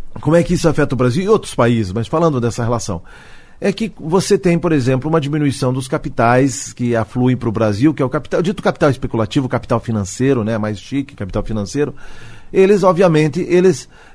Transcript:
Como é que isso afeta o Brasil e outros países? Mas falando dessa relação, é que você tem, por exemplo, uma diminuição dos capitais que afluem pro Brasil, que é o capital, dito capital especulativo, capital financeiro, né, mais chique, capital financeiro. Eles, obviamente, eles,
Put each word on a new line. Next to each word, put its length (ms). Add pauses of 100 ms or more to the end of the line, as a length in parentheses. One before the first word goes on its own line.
(200)
Como 160
é 60
que 140
isso 120
afeta 280
o 20
Brasil 260
e 60
outros 240
países? 400
Mas 140
falando 340
dessa 220
relação, 400 (580)
é 100
que 260
você 400
tem, 220
por 140
exemplo, 360
uma 120
diminuição 500
dos 160
capitais 840
que 220
afluem 420
pro 140
Brasil, 420
que 80
é 40
o 40
capital, 320
dito 200
capital 280
especulativo, 580
capital 320
financeiro, 640
né, 140
mais 200
chique, 380
capital 260
financeiro. 520 (600)
Eles, 300
obviamente, 580
eles, 480 (260)